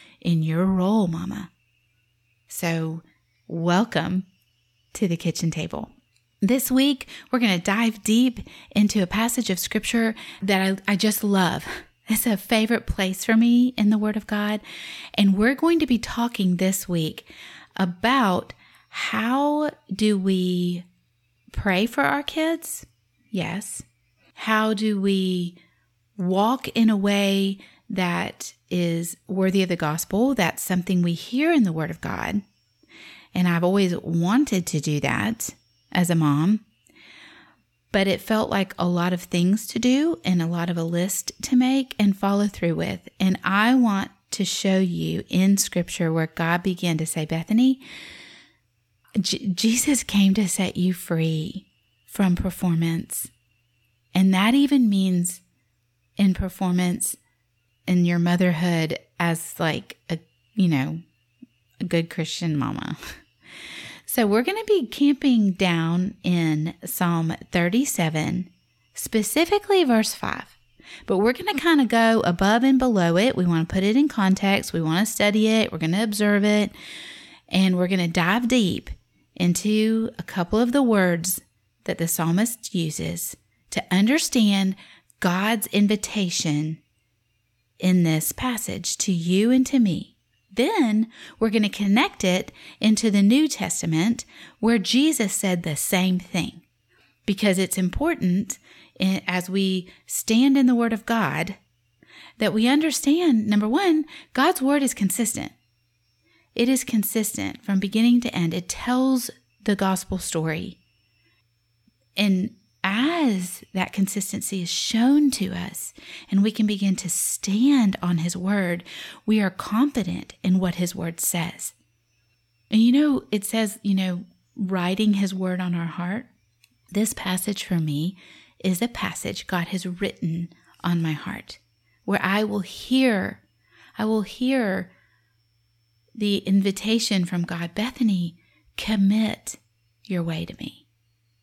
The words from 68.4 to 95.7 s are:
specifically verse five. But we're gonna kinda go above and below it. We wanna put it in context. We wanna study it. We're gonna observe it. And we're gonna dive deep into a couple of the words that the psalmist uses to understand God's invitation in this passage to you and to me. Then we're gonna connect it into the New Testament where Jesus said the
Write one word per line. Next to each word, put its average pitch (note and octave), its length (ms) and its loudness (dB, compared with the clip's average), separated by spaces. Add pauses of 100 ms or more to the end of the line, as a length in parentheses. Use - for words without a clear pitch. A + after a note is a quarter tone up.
specifically F4 920 0
verse A3+ 300 2
five. - 420 -8 (500)
But G3 120 0
we're A3+ 160 2
gonna F4+ 240 -6
kinda D#4 260 4
go A3+ 400 4
above G3+ 400 2
and C4+ 140 6
below F#3+ 400 2
it. G#3+ 180 2
We F3+ 80 0
wanna E3 220 2
put F#3+ 160 -2
it G#3 120 2
in C#4+ 140 4
context. G3 640 0
We E3 80 -2
wanna E3 240 0
study G#3+ 440 2
it. A3 220 2
We're - 80 -8
gonna E3 240 0
observe G#3 420 2
it. G#3 260 2 (800)
And F#3 280 2
we're F3+ 120 0
gonna F3+ 200 0
dive F#3+ 400 0
deep A3+ 400 0 (460)
into G#3+ 840 0
a - 40 -6
couple F#3+ 380 -2
of A#3+ 120 0
the C#4 120 4
words F#3 580 0 (420)
that F3+ 140 -4
the E3 100 -2
psalmist E3+ 680 -2
uses E3 600 -6 (340)
to - 200 -6
understand G3+ 840 2 (440)
God's G3+ 460 0
invitation F3+ 1120 -2 (1000)
in F3+ 260 4
this D#3 280 0
passage - 640 -6
to - 140 -2
you F3+ 380 2
and C4 160 4
to C#4 120 0
me. G3+ 360 0 (340)
Then A#3 600 0 (300)
we're A3 120 0
gonna G#3 180 2
connect G#3 560 0
it F3+ 260 0 (300)
into A3 300 2
the G3+ 100 4
New B3 260 6
Testament F3+ 800 -2 (340)
where A#3 200 2
Jesus A#3+ 560 2
said F3+ 300 -2
the D3+ 120 -4